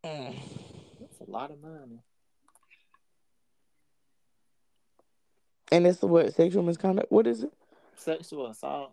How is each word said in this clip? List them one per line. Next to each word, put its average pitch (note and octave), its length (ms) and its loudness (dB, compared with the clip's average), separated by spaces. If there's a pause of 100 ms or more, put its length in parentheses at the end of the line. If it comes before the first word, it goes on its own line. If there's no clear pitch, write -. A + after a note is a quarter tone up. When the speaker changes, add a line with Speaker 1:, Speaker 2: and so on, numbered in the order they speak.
Speaker 1:
Mm. C#3 300 -10 (640)
Speaker 2:
That's - 260 -20
a G2 40 -20
lot B2 200 -10
of D3 120 -20
money. C#3 380 -20 (3750)
Speaker 1:
And F3 140 6
it's F3+ 160 4
what, E3+ 320 4
sexual F3+ 280 4
misconduct? F3+ 480 0
What A3 160 6
is A#3 180 -2
it? D4+ 80 -8 (440)
Speaker 2:
Sexual D#3+ 520 -8
assault. C#3 440 -10